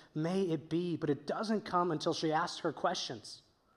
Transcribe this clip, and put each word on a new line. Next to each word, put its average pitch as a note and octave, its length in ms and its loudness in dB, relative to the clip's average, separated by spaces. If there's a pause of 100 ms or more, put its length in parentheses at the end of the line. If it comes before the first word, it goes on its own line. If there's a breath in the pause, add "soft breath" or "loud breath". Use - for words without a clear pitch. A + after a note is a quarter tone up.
(140 loud breath)
"May E3+ 280 0
it D#3+ 280 0
be," F3 260 0
but D3+ 140 -2
it C#3 160 0
doesn't G#3 400 0
come F3+ 260 2
until D#3 220 2
she D#3 180 0
asks D#3+ 280 0
her E3 120 0
questions. - 720 -4 (360)